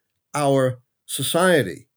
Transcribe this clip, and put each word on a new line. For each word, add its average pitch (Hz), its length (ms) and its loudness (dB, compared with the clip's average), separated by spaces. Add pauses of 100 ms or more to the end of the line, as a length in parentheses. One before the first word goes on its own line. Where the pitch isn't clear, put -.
(340)
our 135 460 0 (260)
society. 151 920 0